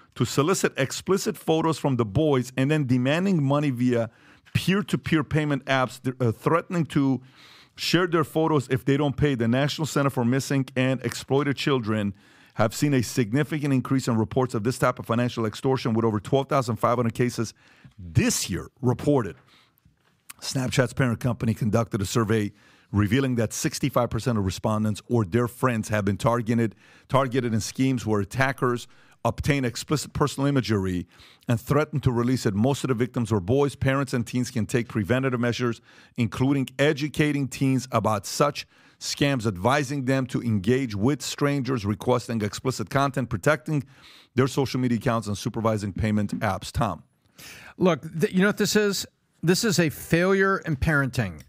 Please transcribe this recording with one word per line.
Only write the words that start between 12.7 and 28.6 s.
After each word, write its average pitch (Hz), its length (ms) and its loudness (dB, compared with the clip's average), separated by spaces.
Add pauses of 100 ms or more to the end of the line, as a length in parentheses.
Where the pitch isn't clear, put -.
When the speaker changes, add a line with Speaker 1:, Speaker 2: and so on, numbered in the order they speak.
Speaker 1:
seen 147 180 2
a 127 80 4
significant 139 720 -2
increase 131 340 0
in 123 80 0
reports 117 380 0
of 110 100 -4
this 123 140 -2
type 127 220 0
of 113 80 -12
financial 117 400 -2
extortion, 127 480 -2
with 113 100 2
over 107 140 2
twelve 139 300 0
thousand 123 260 0
five 117 220 2
hundred 117 180 0
cases 117 360 -2 (460)
this 92 500 0
year 80 220 -6 (100)
reported. 123 560 0 (1080)
Snapchat's 127 520 0
parent 123 260 0
company 117 340 -2
conducted 110 480 0
a 101 40 0
survey 107 460 0 (400)
revealing 117 440 2
that 113 180 0
sixty-five 131 560 -2
percent 117 280 -2
of 101 80 0
respondents 107 640 -2
or 120 160 2
their 117 220 0
friends 117 420 -2
have 107 160 0
been 101 120 2
targeted, 117 580 0 (340)
targeted 127 440 0
in 110 60 0
schemes 131 460 -2
where 107 160 2
attackers 123 640 -2 (380)